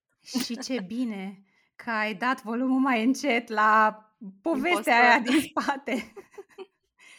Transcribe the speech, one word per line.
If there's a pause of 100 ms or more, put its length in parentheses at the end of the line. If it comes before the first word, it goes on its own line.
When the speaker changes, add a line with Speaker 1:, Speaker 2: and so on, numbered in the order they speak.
(440)
Speaker 1:
Și
ce
bine (340)
că
ai
dat
volumul
mai
încet
la (440)
povestea
Speaker 2:
Impostor.
Speaker 1:
aia
din
spate.
Speaker 2:
<laughs> (1080)